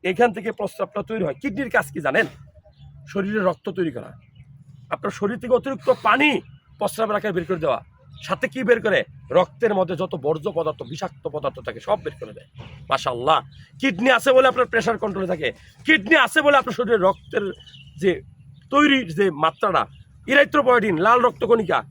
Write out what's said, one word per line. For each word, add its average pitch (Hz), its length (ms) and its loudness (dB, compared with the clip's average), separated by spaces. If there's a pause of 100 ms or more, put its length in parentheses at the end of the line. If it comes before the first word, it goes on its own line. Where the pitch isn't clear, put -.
এখান 190 320 2
থেকে 220 140 -8 (100)
প্রস্রাবটা 202 500 -6
তৈরি 220 180 -4
হয়। - 140 -6
কিডনির 269 340 -6
কাজ 175 180 0
কি 165 140 -8
জানেন? 156 200 0 (840)
শরীরে 202 320 -4
রক্ত 180 240 -2 (100)
তৈরি 170 180 -2
করা, - 160 -12 (840)
আপনার - 260 -6
শরীর 208 220 -4
থেকে 247 180 2
অতিরিক্ত - 300 -4 (180)
পানি 269 220 4 (500)
প্রস্রাবের 208 380 -2
আকারে 202 200 -4
বের 170 120 -4
করে 165 140 -4
দেওয়া, 131 160 0 (480)
সাথে 185 260 -4
কি 262 60 -8 (100)
বের 240 160 6
করে? 147 140 2 (380)
রক্তের 208 400 0
মধ্যে 180 240 -2
যত 185 120 -6 (120)
বর্জ্য 156 220 -2 (100)
পদার্থ, 156 220 -4 (120)
বিষাক্ত 160 320 -10 (120)
পদার্থ 139 220 -6 (100)
থাকে 113 200 -10
সব 208 180 0
বের 147 140 -8
করে 110 180 -16
দেয়। - 120 -20 (400)
মাশাআল্লাহ, 131 500 0 (420)
কিডনি 240 360 0
আছে 269 180 0
বলে 262 160 6
আপনার 233 200 -2
প্রেশার 220 320 -2
কন্ট্রোলে 190 300 -4
থাকে, 151 140 -4 (380)
কিডনি 302 300 2 (100)
আছে 311 200 0
বলে 285 160 8
আপনার - 160 -6
শরীরে 233 200 2
রক্তের 196 480 -2 (560)
যে 185 100 2 (640)
তৈরি 277 240 4 (200)
যে 202 80 2 (180)
মাত্রাটা, 160 400 0 (480)
ইরিথ্রোপয়েটিন, 247 640 4 (100)
লাল 240 220 6
রক্তকণিকা 196 520 0 (120)